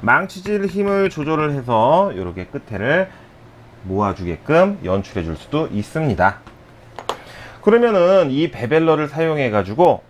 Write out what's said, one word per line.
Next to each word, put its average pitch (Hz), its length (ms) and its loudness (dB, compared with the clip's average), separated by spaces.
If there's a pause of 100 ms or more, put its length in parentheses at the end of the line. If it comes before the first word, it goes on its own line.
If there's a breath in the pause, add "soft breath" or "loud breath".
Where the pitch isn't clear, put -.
망치질 190 640 0
힘을 196 440 0
조절을 151 420 -2
해서 135 640 2
요렇게 90 300 -8
끝에를 139 640 -2 (720 loud breath)
모아주게끔 98 1040 -2
연출해 95 400 -4
줄 80 120 -6
수도 151 340 -6
있습니다. 104 680 -2 (1300 loud breath)
그러면은 196 680 4
이 151 200 0
베벨러를 151 580 0
사용해 147 420 -2
가지고 107 600 2